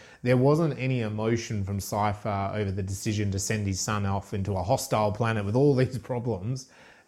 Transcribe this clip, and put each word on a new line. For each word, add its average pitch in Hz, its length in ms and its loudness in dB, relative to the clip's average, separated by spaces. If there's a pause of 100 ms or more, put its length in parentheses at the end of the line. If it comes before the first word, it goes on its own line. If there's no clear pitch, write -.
(220)
there 123 160 4
wasn't 147 400 4
any 127 240 0
emotion 110 600 0
from 101 160 -2
Cypher 101 760 -2
over 104 180 -2
the 98 100 -4
decision 101 500 -2
to 98 60 -2
send 104 280 -2
his 95 140 -2
son 104 260 -2
off 98 260 -4
into 101 220 -2
a 92 80 -2
hostile 107 500 2
planet 113 320 0
with 101 100 0
all 139 220 6
these 123 220 2
problems. 117 680 -4 (420)